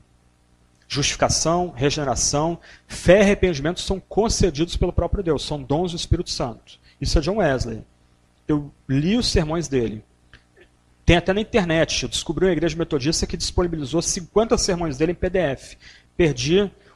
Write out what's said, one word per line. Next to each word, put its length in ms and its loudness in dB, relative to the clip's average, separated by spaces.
Justificação, 880 0
regeneração, 840 0
fé 300 4
e 40 6
arrependimento 600 2
são 180 -4
concedidos 800 0
pelo 160 -2
próprio 300 -2
Deus, 200 -2
são 180 -6
dons 300 -2
do 60 -8
Espírito 320 -2
Santo. 500 -8
Isso 160 0
é 40 4
John 160 -2
Wesley. 460 0
Eu 240 -2
li 300 2
os 100 0
sermões 400 0
dele. 360 -2
Tem 140 6
até 160 0
na 80 0
internet. 600 0
Eu 60 -6
descobri 360 -2
uma 60 4
igreja 260 0
metodista 480 -2
que 100 -6
disponibilizou 680 -2
cinquenta 520 0
sermões 400 0
dele 180 0
em 20 -8
P 160 -2
D 80 0
F. 380 -4
Perdi 560 2